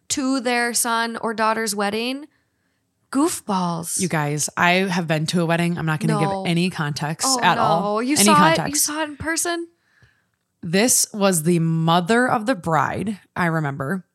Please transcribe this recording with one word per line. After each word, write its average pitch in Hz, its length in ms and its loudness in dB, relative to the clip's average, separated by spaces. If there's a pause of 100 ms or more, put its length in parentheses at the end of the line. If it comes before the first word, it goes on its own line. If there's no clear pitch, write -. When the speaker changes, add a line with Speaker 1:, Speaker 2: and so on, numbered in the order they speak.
Speaker 1:
to 269 320 -2
their 240 340 -2
son 226 460 -2
or 226 140 -4
daughter's 220 400 0
wedding. 226 520 -4 (840)
Goofballs. 185 880 -2
Speaker 2:
You 190 80 -2
guys, 147 480 -2
I 175 160 4
have 185 340 0
been 156 200 0
to 175 140 0
a 170 60 0
wedding. 170 320 0
I'm 160 80 -4
not 156 140 -2
gonna - 200 0
Speaker 1:
No. 196 220 -2
Speaker 2:
give 185 80 -4
any 170 200 0
context 151 600 -4
Speaker 1:
Oh, 262 120 2
Speaker 2:
at 175 140 4
Speaker 1:
no. - 60 0
Speaker 2:
all. 202 400 0
Speaker 1:
You 269 140 0
Speaker 2:
Any 294 80 4
Speaker 1:
saw 311 80 6
it? 311 240 6
Speaker 2:
context. 294 160 -2
Speaker 1:
You 294 60 -2 (160)
saw 311 80 -4
it 302 80 -4
in 294 60 -14
person? 339 520 -4 (960)
Speaker 2:
This 196 500 2
was 196 320 2
the 170 160 4
mother 165 680 2
of 220 180 0
the 262 100 0
bride, 165 640 -2 (160)
I 180 100 0
remember. 156 580 -2 (100)